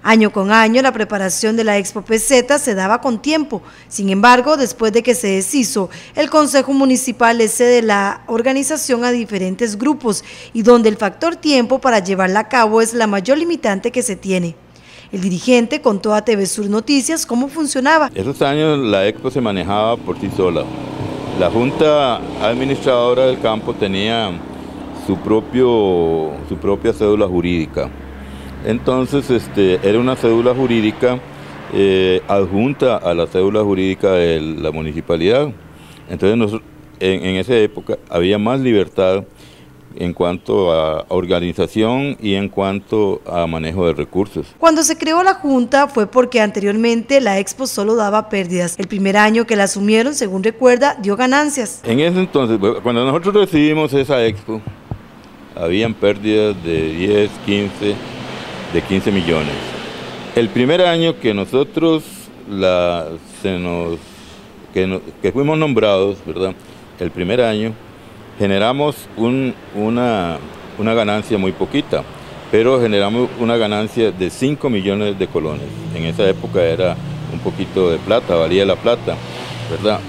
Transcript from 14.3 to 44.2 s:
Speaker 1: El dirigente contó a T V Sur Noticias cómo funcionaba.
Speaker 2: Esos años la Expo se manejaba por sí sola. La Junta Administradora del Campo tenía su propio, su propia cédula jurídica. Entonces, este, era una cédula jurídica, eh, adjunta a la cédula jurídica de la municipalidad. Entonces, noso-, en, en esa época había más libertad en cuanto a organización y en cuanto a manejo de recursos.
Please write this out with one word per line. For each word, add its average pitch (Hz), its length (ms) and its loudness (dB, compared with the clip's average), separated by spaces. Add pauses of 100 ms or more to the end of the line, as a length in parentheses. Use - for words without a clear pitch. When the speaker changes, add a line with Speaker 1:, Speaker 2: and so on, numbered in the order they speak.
Speaker 1:
El 190 120 -6
dirigente 233 580 2
contó 208 320 0
a 214 100 2
T 220 140 2
V 196 80 0
Sur 202 240 -4
Noticias 277 560 0
cómo 247 240 -2
funcionaba. 285 680 0
Speaker 2:
Esos 131 280 -4
años 151 380 2
la 101 280 2
Expo 127 220 -2
se 143 100 -2
manejaba 104 560 0
por 92 240 -8
sí 101 160 -4
sola. 87 280 2 (760)
La 87 100 4
Junta 135 680 2 (300)
Administradora 123 760 2
del 127 160 2
Campo 110 320 -2
tenía 107 600 -2 (720)
su 98 100 0
propio, 95 1160 2 (140)
su 82 120 -8
propia 101 340 0
cédula 107 340 2
jurídica. 82 600 -2 (800)
Entonces, 127 640 0
este, 101 580 2
era 104 120 4
una 127 180 0
cédula 120 380 2
jurídica, 120 640 0 (560)
eh, 95 520 4
adjunta 104 720 0
a 87 160 -2
la 85 140 0
cédula 101 360 0
jurídica 95 500 0
de 85 280 2
la 78 300 -4
municipalidad. 82 840 -2 (560)
Entonces, 95 300 0
noso-, 110 240 -2 (360)
en, 95 280 0
en 95 100 -2
esa 95 220 -2
época 104 400 -2 (100)
había 92 300 2
más 117 220 0
libertad 98 640 2 (720)
en 87 180 -4
cuanto 90 580 0
a 80 360 0
organización 92 1120 -2
y 98 140 0
en 98 120 -2
cuanto 98 800 -2
a 85 200 -2
manejo 82 400 -2
de 82 60 2
recursos. 76 540 -4 (120)